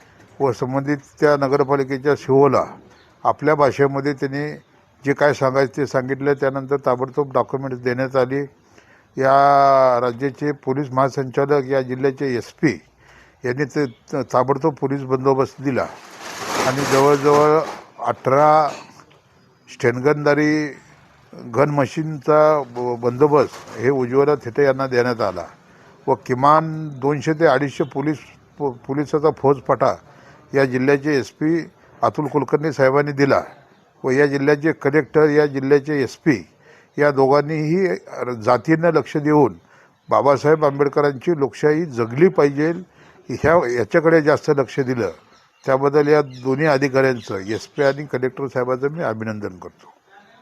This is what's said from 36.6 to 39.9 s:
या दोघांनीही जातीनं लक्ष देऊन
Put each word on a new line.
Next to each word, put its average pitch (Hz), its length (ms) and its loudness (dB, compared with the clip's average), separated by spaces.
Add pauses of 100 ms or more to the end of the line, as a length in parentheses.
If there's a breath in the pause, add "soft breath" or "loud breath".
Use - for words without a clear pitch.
या 147 140 2
दोघांनीही 151 760 2 (540)
जातीनं 160 500 2
लक्ष 156 260 -2
देऊन 147 360 2 (560 soft breath)